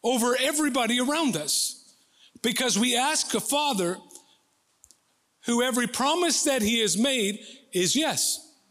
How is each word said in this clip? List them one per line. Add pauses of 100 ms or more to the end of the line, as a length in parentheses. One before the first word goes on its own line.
over
everybody
around
us (460)
because
we
ask
a
Father (1500)
who
every
promise
that
he
has
made (280)
is
yes. (320)